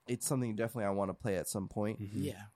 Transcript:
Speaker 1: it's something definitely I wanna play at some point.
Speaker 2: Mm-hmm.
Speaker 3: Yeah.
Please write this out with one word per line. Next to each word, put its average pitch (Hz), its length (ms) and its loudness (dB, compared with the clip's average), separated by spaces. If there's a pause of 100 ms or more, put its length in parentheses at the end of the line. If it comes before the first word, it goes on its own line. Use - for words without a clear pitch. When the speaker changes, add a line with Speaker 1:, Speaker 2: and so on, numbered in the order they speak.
Speaker 1:
it's 120 200 -2
something 123 300 2
definitely 113 280 0
I 98 60 4
wanna 98 220 2
play 98 240 0
at 80 120 0
some 98 200 -2
point. 107 320 0
Speaker 2:
Mm-hmm. 101 220 -2
Speaker 3:
Yeah. 98 180 -2 (160)